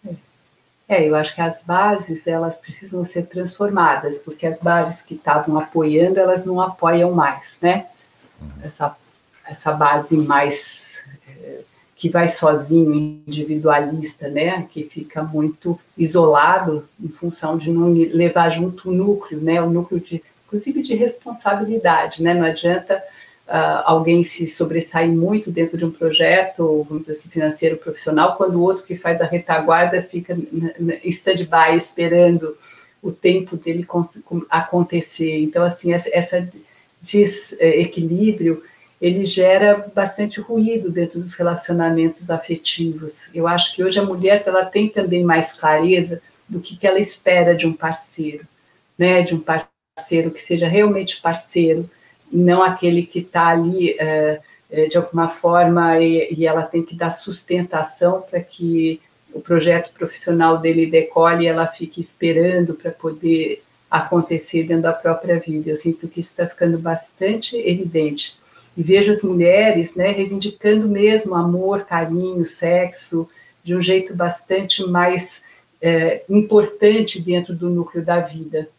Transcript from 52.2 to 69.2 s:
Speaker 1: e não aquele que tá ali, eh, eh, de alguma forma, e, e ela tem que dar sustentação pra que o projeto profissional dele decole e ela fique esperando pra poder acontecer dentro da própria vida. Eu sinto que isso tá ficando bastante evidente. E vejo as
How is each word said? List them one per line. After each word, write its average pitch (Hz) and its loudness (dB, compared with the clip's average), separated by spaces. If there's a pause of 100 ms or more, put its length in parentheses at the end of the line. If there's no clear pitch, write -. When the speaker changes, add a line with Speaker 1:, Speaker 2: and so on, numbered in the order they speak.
Speaker 1:
e - -8
não 180 4
aquele 175 2
que 175 -6
tá 170 0
ali, 170 2
eh, 156 0 (280)
eh, 156 2
de 165 0
alguma 165 0
forma, 170 4
e, 165 2
e 160 0
ela 160 2
tem 165 -2
que 165 -12
dar 170 -4
sustentação 175 -2
pra 175 -4
que 165 -2 (320)
o 156 -12
projeto 170 2
profissional 165 0
dele 165 2
decole 165 2
e - 2
ela 165 0
fique 165 -10
esperando 170 0
pra 165 -8
poder 160 -2 (260)
acontecer 165 -2
dentro 165 0
da 165 2
própria 165 -2
vida. 156 -6
Eu 151 -4
sinto 165 -6
que 175 -10
isso - -12
tá 175 -2
ficando 170 0
bastante 190 -4
evidente. 165 -2 (400)
E 170 -4
vejo 202 4
as 208 0